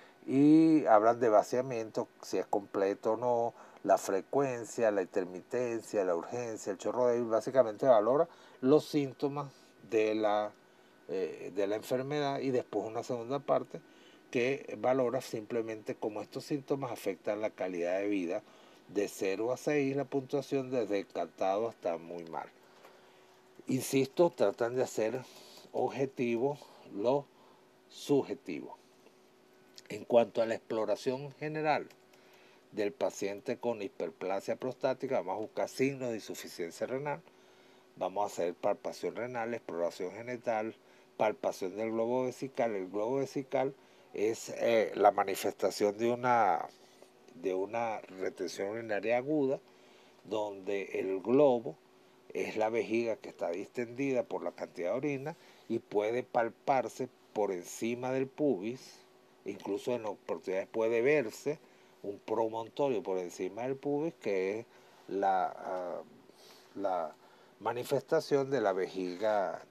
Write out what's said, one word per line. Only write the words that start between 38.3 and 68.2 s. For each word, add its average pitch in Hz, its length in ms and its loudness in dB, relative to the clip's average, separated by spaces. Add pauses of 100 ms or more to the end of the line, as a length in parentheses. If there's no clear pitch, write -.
palpación 87 640 -4
renal, 117 380 -6
exploración 87 580 -4
genital, 113 640 -4 (400)
palpación 98 600 0
del 113 140 -2
globo 117 340 0
vesical. 127 500 -2
El 95 140 -4
globo 107 280 -2
vesical 135 580 -2 (400)
es, 110 360 -2
eh, 110 440 2
la 101 160 8
manifestación 98 880 0
de 117 140 2
una, 120 560 4 (680)
de 92 200 -2
una 107 460 -2
retención 95 720 -6
urinaria 113 460 0
aguda, 139 440 0 (640)
donde 101 760 -4
el 95 200 -2
globo 127 560 4 (560)
es - 240 -6
la 107 120 2
vejiga 113 480 0
que - 120 -16
está - 220 -6
distendida 120 720 -4
por 87 220 -6
la 85 80 -6
cantidad 87 400 -6
de 113 40 -2
orina 139 400 -4 (320)
y 113 120 -2
puede 107 420 -2
palparse 123 840 -2 (240)
por 101 180 0
encima 120 640 -4
del 131 160 -2
pubis, 123 720 -2 (440)
incluso 101 500 -4
en 113 120 -4
oportunidades 95 640 -4
puede 113 340 2
verse 143 560 0 (440)
un 101 160 -8
promontorio 113 840 -2
por 95 160 -2
encima 92 440 -6
del 131 140 -4
pubis, 143 380 -4
que 98 460 -2
es 117 60 -14 (420)
la, 95 480 2
ah, 90 460 -6 (720)
la 92 400 -2 (460)
manifestación 135 920 0